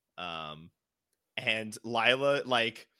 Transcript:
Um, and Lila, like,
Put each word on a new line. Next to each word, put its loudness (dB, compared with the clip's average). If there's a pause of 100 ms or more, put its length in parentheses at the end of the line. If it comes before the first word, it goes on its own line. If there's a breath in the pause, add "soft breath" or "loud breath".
(160)
Um, -10 (680)
and -2
Lila, 4
like, 0 (120)